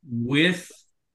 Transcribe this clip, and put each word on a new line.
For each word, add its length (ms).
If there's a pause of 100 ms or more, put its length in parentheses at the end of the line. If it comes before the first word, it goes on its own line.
with 600 (440)